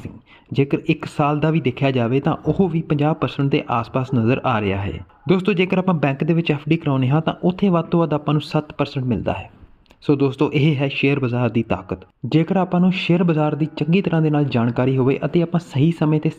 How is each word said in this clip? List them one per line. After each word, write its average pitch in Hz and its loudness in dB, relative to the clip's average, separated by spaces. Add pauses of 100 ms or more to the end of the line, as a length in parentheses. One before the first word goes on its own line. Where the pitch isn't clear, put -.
ਸੀ। - -12 (440)
ਜੇਕਰ 139 0
ਇੱਕ 160 -2
ਸਾਲ 147 -2
ਦਾ 156 2
ਵੀ 160 0
ਦੇਖਿਆ 127 0
ਜਾਵੇ, 127 0
ਤਾਂ 147 0 (100)
ਉਹ 175 2
ਵੀ 160 -2
ਪੰਜਾਹ 151 0
ਪਰਸੈਂਟ 139 -2
ਦੇ - 0
ਆਸ-ਪਾਸ 127 -2
ਨਜ਼ਰ 117 2
ਆ 117 0
ਰਿਹਾ 98 -2
ਹੈ। - -8 (220)
ਦੋਸਤੋ, 185 2
ਜੇਕਰ 185 0
ਆਪਾਂ 185 2
ਬੈਂਕ 143 0
ਦੇ 160 2
ਵਿੱਚ 165 0
ਐਫ 143 -2
ਡੀ 160 2
ਕਰਾਉਂਦੇ 131 0
ਹਾਂ, 151 2
ਤਾਂ - -4 (100)
ਉੱਥੇ 180 0
ਵੱਧ 165 2
ਤੋਂ 170 0
ਵੱਧ 156 0
ਆਪਾਂ 147 0
ਨੂੰ 151 2
ਸੱਤ 151 -4
ਪਰਸੈਂਟ 139 -4
ਮਿਲਦਾ 98 -2
ਹੈ। 87 -12 (500)
ਸੋ 147 2
ਦੋਸਤੋ, 139 0
ਇਹ 151 4
ਹੈ 139 0
ਸ਼ੇਅਰ 139 0
ਬਾਜ਼ਾਰ 123 0
ਦੀ 113 0
ਤਾਕਤ। 92 -6 (280)
ਜੇਕਰ 160 0
ਆਪਾਂ 180 0
ਨੂੰ 180 4
ਸ਼ੇਅਰ 175 0
ਬਾਜ਼ਾਰ 151 2
ਦੀ 151 -2 (100)
ਚੰਗੀ 165 2
ਤਰ੍ਹਾਂ 165 0
ਦੇ 156 2
ਨਾਲ 147 2
ਜਾਣਕਾਰੀ 123 0
ਹੋਵੇ 131 2
ਅਤੇ 170 0
ਆਪਾਂ 165 -2
ਸਹੀ 151 0
ਸਮੇਂ 156 2
'ਤੇ 160 0